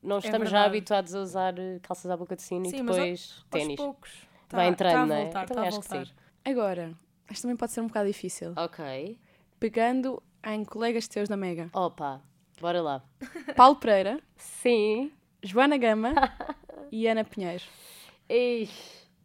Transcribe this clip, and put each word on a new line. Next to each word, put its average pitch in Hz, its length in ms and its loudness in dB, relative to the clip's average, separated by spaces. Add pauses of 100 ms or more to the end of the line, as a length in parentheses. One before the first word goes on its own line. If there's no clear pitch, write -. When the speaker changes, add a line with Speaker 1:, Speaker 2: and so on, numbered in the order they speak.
Speaker 1:
Não 202 140 -2
Speaker 2:
É - 40 -2
Speaker 1:
estamos 220 300 -2
já 202 120 4
Speaker 2:
verdade. 208 140 4
Speaker 1:
habituados 190 380 -2
a 196 60 -6
usar, 185 380 -2
eh, 185 240 -8
calças 185 280 -10
à 180 60 -2
boca 180 200 -8
de - 60 -12
sino 185 280 -6
Speaker 2:
Sim, 277 80 -6
Speaker 1:
e 269 40 -4
Speaker 2:
mas 233 140 0
ao, 180 80 2
Speaker 1:
depois 175 160 -4 (160)
Speaker 2:
aos - 140 -20
Speaker 1:
ténis. 147 260 -2
Speaker 2:
poucos. 285 340 -8 (400)
Speaker 1:
Vai 175 160 2
Speaker 2:
Tá, 180 40 4
Speaker 1:
entrando, 175 240 2
Speaker 2:
tá 151 80 6
a 151 40 2
Speaker 1:
não 156 100 0
é? 151 80 0
Speaker 2:
voltar, 180 220 -6
Speaker 1:
Também 233 160 -4
Speaker 2:
tá 190 40 0
a - 20 0
Speaker 1:
acho 208 120 -4
que - 80 -12
Speaker 2:
voltar. 147 180 -8
Speaker 1:
sim. - 60 -20 (320)
Speaker 3:
Agora, 190 500 -2 (360)
isto 202 120 -12
também 247 140 -4
pode 233 160 -6
ser - 80 -6
um 226 80 -2
bocado 214 200 -2
difícil. 180 480 -6
Speaker 1:
Ok. 165 640 -8 (420)
Speaker 3:
Pegando 240 640 0 (220)
em 214 200 -6
colegas 226 420 -2
teus 208 220 -4
da 208 80 -4
Mega. 175 360 -4
Speaker 1:
Opa, 160 480 -4 (400)
bora 175 220 0
lá. 139 200 -2 (520)
Speaker 3:
Paulo 269 220 10
Pereira. 208 420 2 (180)
Speaker 1:
Sim. 233 760 2 (300)
Speaker 3:
Joana 247 340 4
Gama 233 380 2
Speaker 1:
<laughs> - 760 -4
Speaker 3:
e 220 160 -2
Ana 220 180 2
Pinheiro. 180 380 -8 (680)
Speaker 1:
Ixi, 240 760 -2 (180)